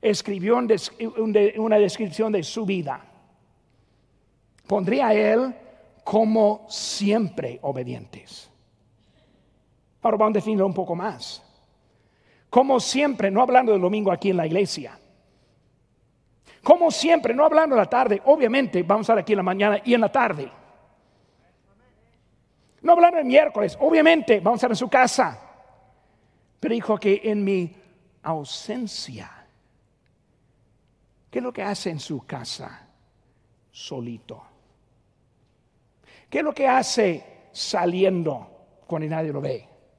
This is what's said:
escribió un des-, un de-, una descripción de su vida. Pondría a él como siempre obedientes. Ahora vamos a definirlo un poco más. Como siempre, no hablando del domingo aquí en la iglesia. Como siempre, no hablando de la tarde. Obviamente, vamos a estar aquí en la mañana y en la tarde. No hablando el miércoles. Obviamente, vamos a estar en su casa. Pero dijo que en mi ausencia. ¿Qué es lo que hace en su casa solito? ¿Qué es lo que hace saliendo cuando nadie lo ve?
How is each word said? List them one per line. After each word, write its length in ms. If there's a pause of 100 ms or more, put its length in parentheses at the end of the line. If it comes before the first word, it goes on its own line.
escribió 540
un 100
des-, 260 (240)
un 160
de-, 240
una 220
descripción 540
de 100
su 240
vida. 340 (1700)
Pondría 420
a 60
él 400 (500)
como 640
siempre 920
obedientes. 880 (1500)
Ahora 140
vamos 180
a 60
definirlo 260
un 80
poco 220
más. 460 (1080)
Como 300
siempre, 500
no 100
hablando 320
del 80
domingo 300
aquí 200
en 60
la 100
iglesia. 520 (1600)
Como 280
siempre, 440
no 100
hablando 320
de 60
la 60
tarde. 380
Obviamente, 560
vamos 260
a 40
estar 60
aquí 140
en 60
la 40
mañana 420
y 100
en 60
la 100
tarde. 400 (2250)
No 100
hablando 260
el 60
miércoles. 560
Obviamente, 600
vamos 180
a 0
estar 140
en 40
su 120
casa. 500 (1200)
Pero 160
dijo 240
que 260
en 200
mi 300 (480)
ausencia. 1080 (2000)
¿Qué 80
es 40
lo 100
que 100
hace 280
en 100
su 260
casa 600 (840)
solito? 720 (1900)
¿Qué 100
es 60
lo 80
que 160
hace 560 (280)
saliendo 1300
cuando 220
nadie 240
lo 80
ve? 280 (300)